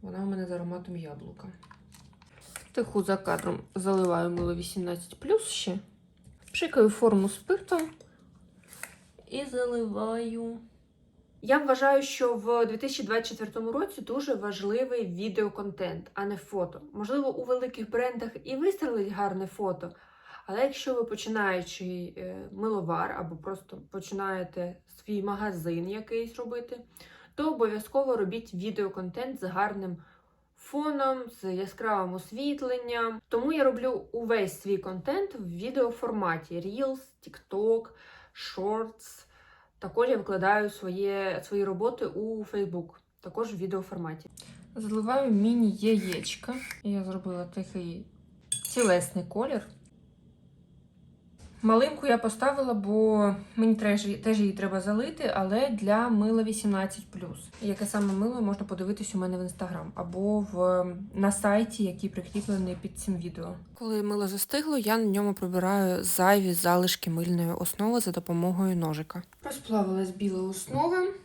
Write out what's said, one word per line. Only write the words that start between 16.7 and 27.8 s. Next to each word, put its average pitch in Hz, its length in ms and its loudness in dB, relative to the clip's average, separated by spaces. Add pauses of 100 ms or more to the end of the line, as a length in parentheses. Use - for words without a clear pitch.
Можливо, 247 440 -2
у 254 80 -4
великих 247 460 -2
брендах 240 400 -2 (140)
і 262 120 -4
вистрелить 262 560 0
гарне 190 340 -2
фото, 185 460 -4 (540)
але 202 160 0
якщо 269 320 0
ви 240 100 0
починаючий, 190 1120 -4
е, 185 360 -10
миловар 190 680 -2
або 170 180 -8
просто 190 420 -10 (120)
починаєте 185 840 -6 (220)
свій 208 240 -4
магазин 185 680 -2
якийсь 226 480 -4
робити, 240 440 -8 (540)
то 302 180 2
обов'язково 233 640 2